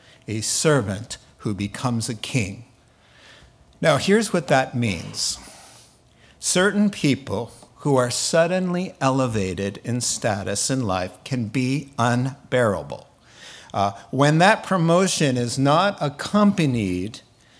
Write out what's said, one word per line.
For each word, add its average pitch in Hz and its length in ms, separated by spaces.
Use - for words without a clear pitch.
a 110 140
servant 110 760
who 110 160
becomes 110 540
a 123 60
king." 107 500
Now, 156 160
here's 208 360
what 175 160
that 135 280
means. 101 640
Certain 202 520
people 117 600
who 143 200
are 123 140
suddenly 175 920
elevated 107 840
in 123 200
status 101 680
in 131 160
life 92 260
can 123 220
be 127 520
unbearable. 120 1120
Uh, 101 200
when 143 280
that 196 240
promotion 170 760
is 120 200
not 165 420
accompanied 135 1200